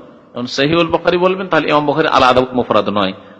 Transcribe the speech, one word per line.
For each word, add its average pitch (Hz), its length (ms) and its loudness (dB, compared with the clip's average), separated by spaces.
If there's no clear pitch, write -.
যখন 120 240 -8
সহিহুল 165 380 0
বুখারী 175 220 0
বলবেন, 190 240 -2
তাহলে 202 180 0
ইমাম 147 180 2
বুখারীর 151 300 0
আল 135 140 4
আদাব 127 160 4
মুফরাদ 107 300 0
নয় 98 260 -2